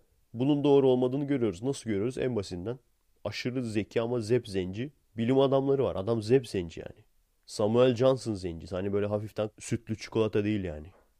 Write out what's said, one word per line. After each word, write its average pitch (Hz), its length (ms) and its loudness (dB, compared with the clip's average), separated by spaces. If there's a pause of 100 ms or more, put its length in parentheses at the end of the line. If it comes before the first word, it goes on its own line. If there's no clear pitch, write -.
(380)
bunun 139 260 2
doğru 139 240 6
olmadığını 127 360 2
görüyoruz. 117 380 -2
Nasıl 131 280 -4
görüyoruz? 110 280 -2
En 127 180 -2
basitinden 98 420 -6 (460)
aşırı 123 400 -4
zeki 107 360 -2
ama 120 200 -2
zep 117 280 0
zenci 95 440 -4 (240)
bilim 117 220 2
adamları 135 460 4
var. 87 120 0
Adam 107 260 -2
zep 117 260 2
zenci 85 320 -6
yani. - 240 -16 (420)
Samuel 120 480 4
Johnson 123 400 2
zencisi. 85 400 -8
Hani 98 180 -2
böyle 101 140 0
hafiften 104 520 -4
sütlü - 380 -6
çikolata 110 480 0
değil 104 200 -2
yani. 78 220 -8 (340)